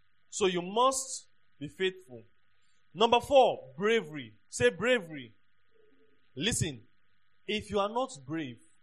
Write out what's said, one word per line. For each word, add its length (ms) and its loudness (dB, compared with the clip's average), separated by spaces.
So 180 -2
you 160 0
must 680 -2
be 100 -10
faithful. 560 -6
Number 260 4
four, 400 6
bravery. 580 -2
Say 220 2
bravery. 600 -2
Listen, 440 -2
if 240 -4
you 80 -2
are 100 2
not 220 -4
brave, 300 -8